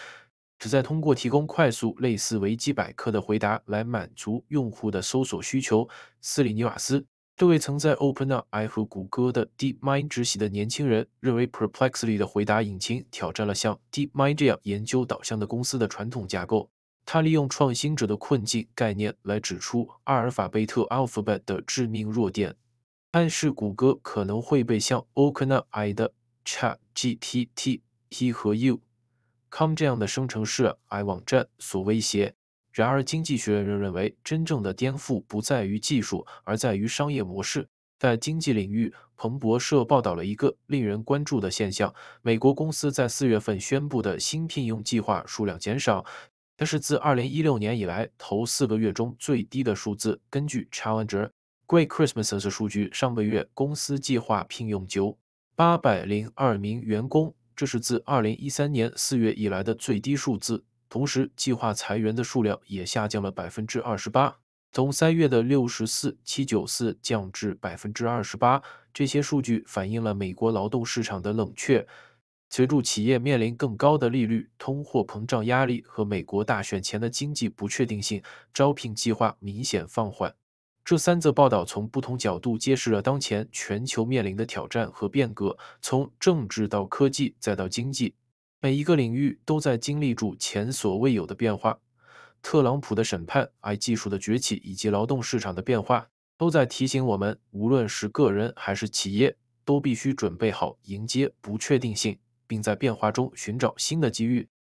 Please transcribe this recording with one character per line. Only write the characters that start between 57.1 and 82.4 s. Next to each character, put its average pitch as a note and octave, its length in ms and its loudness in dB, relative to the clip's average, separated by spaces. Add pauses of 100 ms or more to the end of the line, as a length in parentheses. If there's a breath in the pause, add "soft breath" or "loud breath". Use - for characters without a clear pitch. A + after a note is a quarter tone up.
这 C#3+ 120 -2
是 B2 120 -2
自 A2+ 280 -2
二 C3 160 2
零 G#2+ 160 2
一 C#3+ 100 -8
三 C#3+ 240 -2
年 A#2 240 0
四 - 220 0
月 A2+ 160 4
以 G#2 140 -2
来 F#2+ 140 -2
的 A2 120 0
最 A2 260 -2
低 C3+ 160 -2
数 B2 220 -2
字。 - 260 -4 (240)
同 C3+ 180 -2
时， C3+ 280 0
计 C3 200 0
划 A#2 180 0
裁 G2+ 240 -4
员 A2 180 0
的 A#2+ 80 -2
数 A#2 200 0
量 G#2 240 0
也 F#2+ 180 -8
下 G#2+ 240 -2
降 G#2 140 -2
了 G2 80 -2
百 F2 180 -8
分 G#2+ 180 -8
之 A#2 140 -4
二 A2+ 160 -2
十 G#2 140 -6
八， C3+ 260 2 (360)
从 C#3 200 0
三 E3 240 4
月 E3 100 6
的 B2 140 6
六 B2+ 260 4
十 A2+ 200 -2
四 - 360 -4
七 - 220 -2
九 G#2+ 220 0
四 - 340 -2
降 G2 320 -2
至 G2+ 220 -4
百 F2+ 200 -8
分 G#2+ 200 -8
之 A#2 120 -2
二 A#2 160 0
十 G2 140 -8
八。 B2 260 4 (300 loud breath)
这 C#3 140 0
些 D3 160 2
数 C#3+ 180 2
据 A#2 260 0
反 G2 240 -2
映 A2+ 140 -2
了 G#2+ 80 2
美 G2 220 -2
国 A2+ 180 2
劳 G#2 160 0
动 A#2 160 -2
市 A#2 180 -2
场 G2 200 -4
的 G2+ 100 -2
冷 A2 240 0
却。 - 300 2 (640 loud breath)
随 B2+ 160 4
着 C3+ 160 4
企 - 220 -2
业 B2+ 140 4
面 B2+ 220 2
临 A#2 160 0
更 A#2+ 180 -2
高 C#3+ 220 6
的 B2+ 140 2
利 B2 160 2
率、 A2 320 0
通 C#3+ 260 -6
货 C3 160 0
膨 G#2 240 -4
胀 A#2 220 0
压 B2 180 4
力 B2 240 -2
和 - 160 -2
美 G#2 180 -2
国 G2+ 220 0
大 G#2 180 0
选 F#2+ 200 -4
前 G#2 180 -4
的 A#2 80 -2
经 C#3+ 240 -4
济 A#2+ 160 -2
不 - 180 -6
确 A#2 200 0
定 G#2 160 -4
性， G2+ 200 -4 (300 loud breath)
招 C#3 180 4
聘 B2 240 -6
计 A2 200 0
划 A2 260 2
明 G2+ 240 -8
显 E2 240 -2
放 G#2+ 240 -2
缓。 - 220 -4 (500)
这 E3+ 140 2
三 F3 200 2
则 D#3 140 4
报 C#3 160 6
道 G2+ 160 2
从 G#2 240 -6
不 C3 140 -4
同 B2 160 -6
角 F#2+ 200 -2
度 A2+ 200 -2